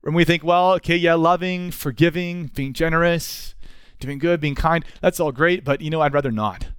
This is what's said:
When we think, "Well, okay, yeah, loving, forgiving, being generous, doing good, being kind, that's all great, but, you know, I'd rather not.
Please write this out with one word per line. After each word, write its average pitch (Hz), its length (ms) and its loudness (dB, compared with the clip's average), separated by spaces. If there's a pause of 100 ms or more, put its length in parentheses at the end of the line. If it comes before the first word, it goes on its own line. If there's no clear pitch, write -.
When 147 140 -4
we 170 100 6
think, 160 200 0
"Well, 180 300 4
okay, 170 220 0
yeah, 170 180 4
loving, 180 560 0
forgiving, 170 840 -2
being 135 180 -4
generous, 165 800 0 (440)
doing 139 200 -10
good, 165 220 2
being 147 140 -2
kind, 165 300 0 (180)
that's 180 180 0
all 151 120 0
great, 170 320 0
but, 139 160 0
you 151 100 -6
know, 160 100 0
I'd 143 140 2
rather 139 160 2
not. 107 380 -4 (100)